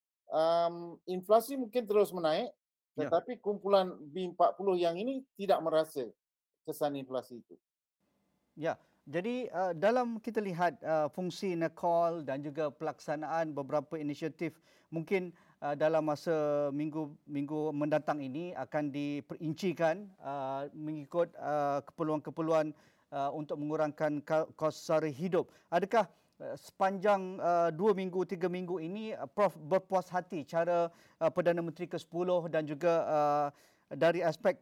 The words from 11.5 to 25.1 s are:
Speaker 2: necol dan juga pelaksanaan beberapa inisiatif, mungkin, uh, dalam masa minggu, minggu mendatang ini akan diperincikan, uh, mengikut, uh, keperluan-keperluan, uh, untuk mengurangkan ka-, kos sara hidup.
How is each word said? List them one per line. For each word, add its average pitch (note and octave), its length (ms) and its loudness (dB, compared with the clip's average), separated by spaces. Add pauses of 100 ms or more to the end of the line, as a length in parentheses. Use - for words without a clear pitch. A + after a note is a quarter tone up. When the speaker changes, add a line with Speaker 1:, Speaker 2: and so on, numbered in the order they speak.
Speaker 2:
necol E3+ 720 0
dan C3+ 160 -4
juga D3+ 240 -2
pelaksanaan D#3 880 -4
beberapa C#3+ 400 -2
inisiatif, D3+ 640 -6 (320)
mungkin, F3 400 -2 (320)
uh, D3 160 -2
dalam D#3 320 4
masa D3 640 0
minggu, D3+ 480 -4
minggu D3 480 -2
mendatang D3+ 480 0
ini D3 320 -6
akan D3 400 -4
diperincikan, D#3+ 1300 -2
uh, C#3 560 -6
mengikut, D#3 640 -4
uh, C#3+ 480 0
keperluan-keperluan, D#3 880 0 (400)
uh, C#3 160 -2
untuk D3 320 -6
mengurangkan D3+ 640 0
ka-, D#3+ 220 2 (100)
kos D#3 160 0
sara D#3 320 0
hidup. E3 400 0 (240)